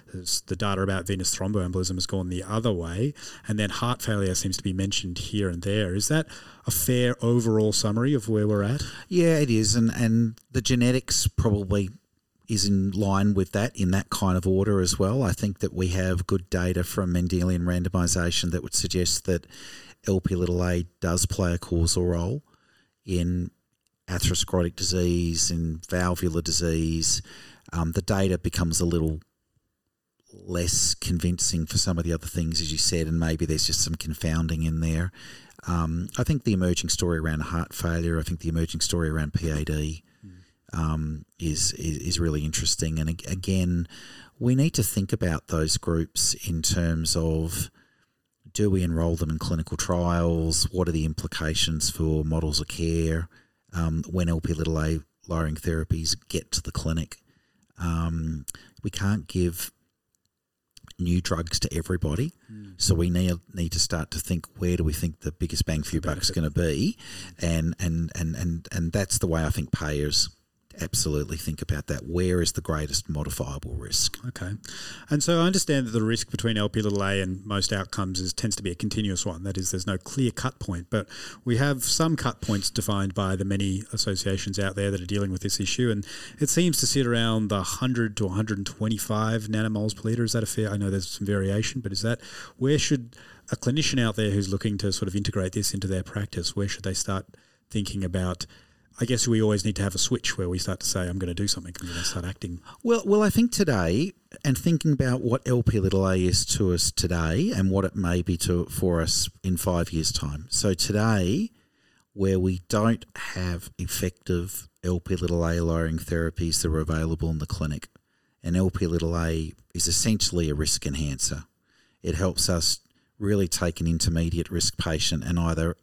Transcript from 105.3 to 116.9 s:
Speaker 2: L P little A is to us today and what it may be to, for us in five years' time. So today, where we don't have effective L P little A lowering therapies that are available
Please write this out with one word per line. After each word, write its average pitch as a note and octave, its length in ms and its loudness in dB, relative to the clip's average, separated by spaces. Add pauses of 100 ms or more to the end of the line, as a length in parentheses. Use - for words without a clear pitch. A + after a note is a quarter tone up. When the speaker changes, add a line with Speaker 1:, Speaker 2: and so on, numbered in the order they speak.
Speaker 2:
L B2 160 4
P A2 160 4
little F#2+ 280 4
A F#2 80 4
is F2+ 300 4
to F#2 260 2
us - 200 2
today F2 580 0
and F#2+ 220 2
what G2 120 4
it F#2 120 -4
may F2+ 260 2
be F2+ 140 0
to, F2 300 0
for F2 340 0
us - 280 0 (140)
in F#2 140 0
five E2+ 360 0
years' D#2+ 200 0
time. D2+ 360 -6
So G2 260 0
today, G#2 760 2 (640)
where F#2+ 260 2
we F#2 300 2
don't A2 360 2 (120)
have F2+ 520 -6 (100)
effective F2+ 920 -4 (160)
L F2+ 160 0
P F#2 160 -2
little E2+ 280 0
A E2+ 140 2
lowering E2 400 0
therapies E2 640 -2
that D#2 80 0
are D#2 80 2
available D#2+ 520 0